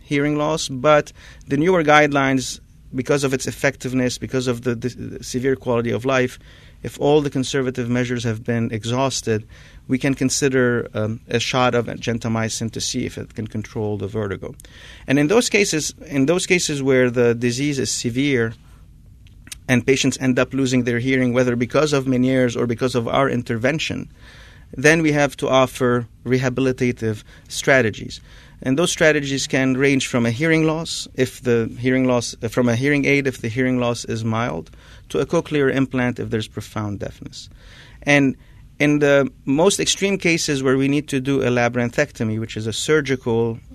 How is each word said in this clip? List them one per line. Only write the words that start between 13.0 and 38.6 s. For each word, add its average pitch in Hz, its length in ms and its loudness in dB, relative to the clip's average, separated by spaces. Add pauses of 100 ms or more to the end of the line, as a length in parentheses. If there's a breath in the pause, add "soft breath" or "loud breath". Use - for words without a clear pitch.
if 101 140 -8
it 104 160 -12
can 110 120 -6
control 104 500 -6
the 101 100 -6
vertigo. 101 480 -6 (520 loud breath)
And 135 120 2
in 147 80 4
those 220 220 4
cases, 196 460 0 (120)
in 139 200 0
those 175 200 2
cases 156 360 0
where 127 280 4
the 120 240 2
disease 123 440 -2
is 117 120 -2
severe 123 640 -2 (1120 soft breath)
and 120 200 0
patients 135 340 2
end 131 180 0
up 127 140 0
losing 131 320 0
their 120 140 -2
hearing, 127 340 0
whether 123 240 2
because 139 360 0
of 135 140 0
Meniere's 127 500 2
or 123 100 0
because 120 280 -2
of 117 140 0
our 135 200 2
intervention, 123 800 -2 (640 loud breath)
then 156 260 4
we 151 100 2
have 143 260 0
to 139 100 -4
offer 127 580 2 (180)
rehabilitative 127 1000 -2 (240 loud breath)
strategies. - 720 0 (420 loud breath)
And 131 160 0
those 175 120 2
strategies 143 560 2
can 131 300 0
range 139 300 2
from 120 180 0
a 117 60 2
hearing 160 340 2
loss, 160 500 -4
if - 280 -2
the 117 360 2
hearing 131 280 2
loss, 123 360 0
uh, 117 60 -4
from 123 200 2
a 117 80 2
hearing 139 280 0
aid, 139 220 2
if - 160 -4
the 117 60 -6
hearing 127 300 0
loss 120 280 -2
is 113 180 -4
mild, 117 460 -4 (400 loud breath)
to - 80 -2
a 135 80 0
cochlear 147 480 0
implant 127 440 0
if 110 120 -6
there's 110 180 -2
profound 107 520 -8
deafness. - 500 -12 (520 loud breath)
And 139 340 4 (420 soft breath)